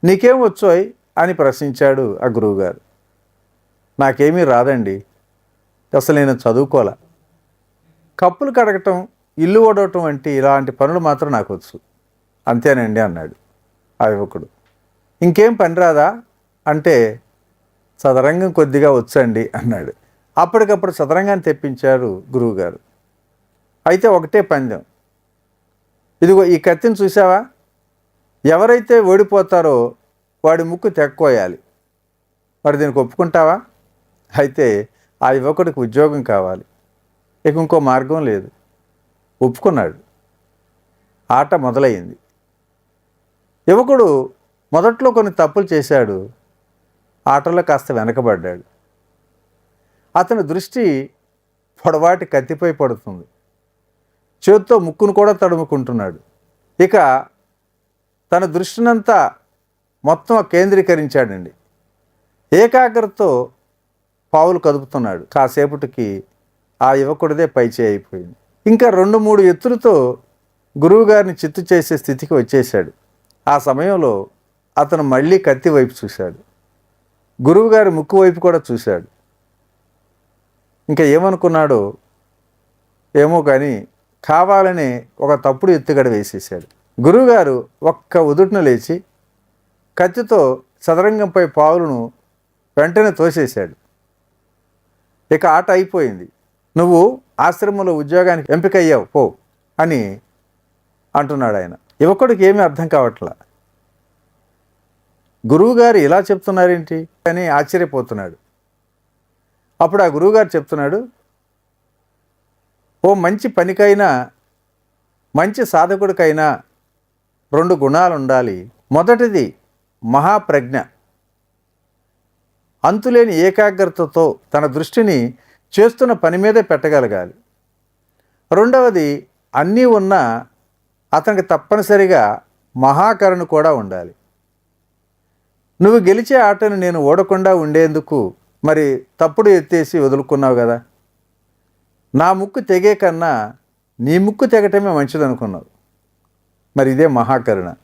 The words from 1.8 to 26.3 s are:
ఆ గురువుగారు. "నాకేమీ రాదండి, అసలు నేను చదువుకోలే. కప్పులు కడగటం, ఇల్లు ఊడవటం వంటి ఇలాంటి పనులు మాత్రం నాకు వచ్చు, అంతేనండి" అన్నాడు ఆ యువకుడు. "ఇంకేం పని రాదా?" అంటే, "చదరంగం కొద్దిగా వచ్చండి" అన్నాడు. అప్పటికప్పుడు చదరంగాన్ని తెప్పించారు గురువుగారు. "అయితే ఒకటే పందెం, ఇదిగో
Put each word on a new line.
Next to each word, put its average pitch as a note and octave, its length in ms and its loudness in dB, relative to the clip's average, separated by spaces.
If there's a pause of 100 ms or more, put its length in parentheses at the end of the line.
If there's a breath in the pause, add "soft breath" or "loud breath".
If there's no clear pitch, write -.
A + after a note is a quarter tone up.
ఆ B2+ 120 -2
గురువుగారు. G2+ 440 -2 (1200)
"నాకేమీ C#3+ 440 0
రాదండి, B2 500 0 (1000)
అసలు C#3+ 260 0
నేను C#3 140 0 (100)
చదువుకోలే. B2 500 0 (1300)
కప్పులు G#3+ 320 0
కడగటం, G3+ 440 0 (420)
ఇల్లు F3+ 220 2
ఊడవటం G3 440 2
వంటి D3 260 -6
ఇలాంటి C3+ 420 0
పనులు D#3+ 360 -2
మాత్రం D3 240 -2
నాకు A2 220 -4
వచ్చు, - 220 -16 (720)
అంతేనండి" A#2 600 0
అన్నాడు E2 280 -12 (640)
ఆ A2 100 0
యువకుడు. G2 380 -8 (760)
"ఇంకేం G3+ 320 4
పని E3+ 300 -2
రాదా?" D#3 240 2 (580)
అంటే, D3+ 300 0 (1040)
"చదరంగం D3 520 0
కొద్దిగా C#3+ 400 2
వచ్చండి" A#2+ 540 0 (100)
అన్నాడు. G#2 380 -8 (440)
అప్పటికప్పుడు F#3+ 540 0
చదరంగాన్ని F3 600 -2
తెప్పించారు C3 600 -2 (220)
గురువుగారు. G2 460 -4 (1040)
"అయితే F#3 220 2
ఒకటే F#3 340 2
పందెం, C3 420 -4 (1400)
ఇదిగో F#3+ 240 4